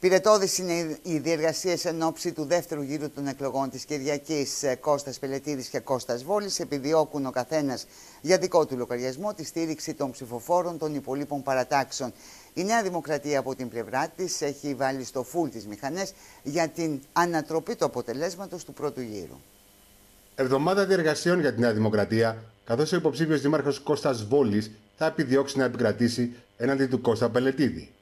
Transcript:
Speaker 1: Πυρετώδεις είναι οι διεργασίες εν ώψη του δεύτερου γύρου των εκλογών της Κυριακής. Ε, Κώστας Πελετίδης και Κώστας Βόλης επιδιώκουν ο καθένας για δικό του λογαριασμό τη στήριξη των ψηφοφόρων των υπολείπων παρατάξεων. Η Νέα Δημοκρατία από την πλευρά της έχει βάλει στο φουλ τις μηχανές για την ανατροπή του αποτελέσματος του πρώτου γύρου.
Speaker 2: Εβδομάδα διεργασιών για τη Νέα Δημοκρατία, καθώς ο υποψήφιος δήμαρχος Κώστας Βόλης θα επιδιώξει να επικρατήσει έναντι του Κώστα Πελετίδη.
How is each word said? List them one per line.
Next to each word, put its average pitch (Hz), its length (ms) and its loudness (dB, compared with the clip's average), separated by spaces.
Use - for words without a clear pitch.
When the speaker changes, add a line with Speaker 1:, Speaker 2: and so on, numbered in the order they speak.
Speaker 1:
Πυρετώδεις 190 580 6
είναι 170 440 -2
οι 165 160 -2
διεργασίες 160 640 0
εν 165 180 -2
ώψη 160 300 -2
του 156 120 -4
δεύτερου 151 380 0
γύρου 143 280 -6
των 143 160 -6
εκλογών 135 440 -2
της 131 140 -10
Κυριακής. 147 760 -4
Ε, 135 120 2
Κώστας 139 440 -2
Πελετίδης 135 500 -6
και 139 100 -4
Κώστας 123 460 -4
Βόλης 196 360 -2
επιδιώκουν 147 680 0
ο - 40 -4
καθένας 139 560 -2
για 175 180 4
δικό 175 280 4
του 135 100 -6
λογαριασμό 127 580 -4
τη 160 100 -10
στήριξη 160 500 -4
των 139 160 -4
ψηφοφόρων 156 680 -2
των 156 160 -4
υπολείπων 143 480 -4
παρατάξεων. 131 680 0
Η 170 100 -2
Νέα 226 180 2
Δημοκρατία 151 560 -2
από 131 160 -2
την 127 140 -8
πλευρά 117 480 -2
της 185 240 -4
έχει 143 340 -2
βάλει 131 300 -2
στο 127 180 -6
φουλ 165 260 -2
τις 110 180 -10
μηχανές 143 460 -6
για 160 260 0
την 156 320 -4
ανατροπή 165 640 0
του - 80 0
αποτελέσματος 160 800 -4
του 139 80 -16
πρώτου 135 280 -6
γύρου. 95 400 -10
Speaker 2:
Εβδομάδα 151 520 2
διεργασιών 175 540 2
για 131 140 2
τη 110 60 -2
Νέα 120 120 4
Δημοκρατία, 110 720 2
καθώς 139 280 0
ο 185 40 2
υποψήφιος 156 440 2
δήμαρχος 143 400 2
Κώστας 139 440 0
Βόλης 107 460 4
θα 156 100 0
επιδιώξει 139 520 2
να 131 60 4
επικρατήσει 120 680 2
έναντι 135 300 2
του 123 140 0
Κώστα 117 300 2
Πελετίδη. 123 600 2